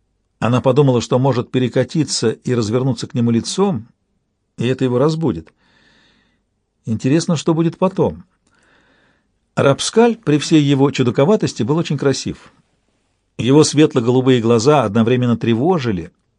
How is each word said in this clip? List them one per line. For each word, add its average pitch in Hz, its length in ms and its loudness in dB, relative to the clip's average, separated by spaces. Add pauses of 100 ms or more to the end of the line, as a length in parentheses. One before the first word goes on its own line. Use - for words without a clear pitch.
(400)
Она 117 200 0
подумала, 131 400 2
что 127 200 -2
может 123 320 -2
перекатиться 127 800 -2
и - 240 -6
развернуться 120 520 -2
к - 80 -16
нему 117 160 0
лицом, 117 560 -2 (720)
и 117 80 -2
это 127 180 -2
его 123 140 0
разбудит. 147 540 -2 (1300)
Интересно, 143 520 -2
что 147 180 -2
будет 165 240 -2
потом. 139 460 -2 (1300)
Рапскаль 214 640 0
при 147 220 0
всей 156 240 2
его 139 280 2
чудаковатости 139 720 0
был 131 140 -2
очень 160 220 -4
красив. - 540 -4 (880)
Его 135 260 4
светло-голубые 127 760 2
глаза 117 440 2
одновременно 117 520 0
тревожили 117 760 -2 (260)